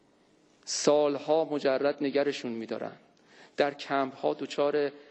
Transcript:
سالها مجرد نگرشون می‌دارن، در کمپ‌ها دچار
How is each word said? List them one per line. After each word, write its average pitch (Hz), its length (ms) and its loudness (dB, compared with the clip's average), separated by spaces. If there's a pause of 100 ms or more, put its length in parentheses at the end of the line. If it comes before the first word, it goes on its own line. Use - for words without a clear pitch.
(640)
سالها 147 880 2
مجرد 139 520 0
نگرشون 139 480 0
می‌دارن، 113 400 -6 (680)
در 143 160 2
کمپ‌ها 139 600 -2
دچار 143 580 0 (200)